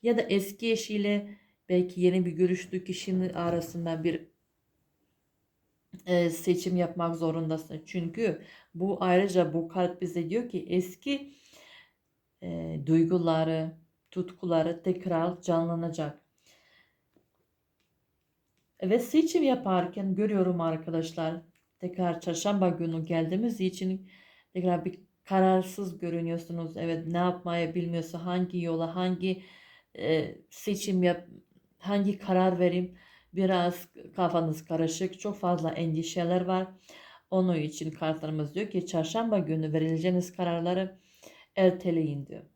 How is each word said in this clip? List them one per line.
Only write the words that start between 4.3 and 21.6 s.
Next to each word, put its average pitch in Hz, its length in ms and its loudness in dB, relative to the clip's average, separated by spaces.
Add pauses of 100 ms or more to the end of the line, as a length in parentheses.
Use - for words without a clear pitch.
e, 175 240 4
seçim 180 460 0
yapmak 170 400 0
zorundasın. 160 720 -4
Çünkü 170 560 -4 (320)
bu 185 260 -2
ayrıca 180 540 4
bu 165 140 -2
kart 180 340 -2
bize 165 280 -4
diyor 233 180 0
ki - 200 -6
eski, 185 640 -2 (1080)
e, 165 440 -6
duyguları, 160 920 2 (340)
tutkuları 170 720 -2
tekrar 175 600 0
canlanacak. 165 800 -2 (2500)
Ve 190 160 2
seçim 320 440 2
yaparken 190 720 2
görüyorum 190 460 2
arkadaşlar, 165 800 -2 (360)